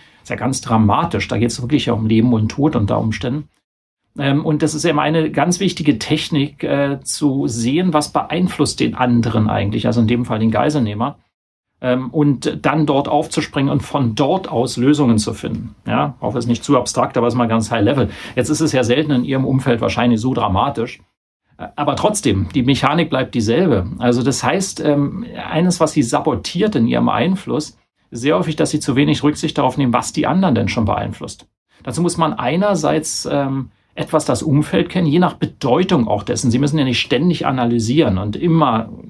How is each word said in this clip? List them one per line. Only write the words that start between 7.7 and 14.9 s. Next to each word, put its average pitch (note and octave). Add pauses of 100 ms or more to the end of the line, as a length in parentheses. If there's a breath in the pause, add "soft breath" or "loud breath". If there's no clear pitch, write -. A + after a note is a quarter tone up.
was D3+
beeinflusst D3+
den B2
anderen A#2
eigentlich, G#2+
also A#2+
in A2+
dem A#2+
Fall A#2
den A2
Geiselnehmer, B2 (600)
ähm, B2+
und D3
dann D3+
dort C#3
aufzuspringen D3
und C#3
von B2+
dort D#3
aus A#2
Lösungen B2+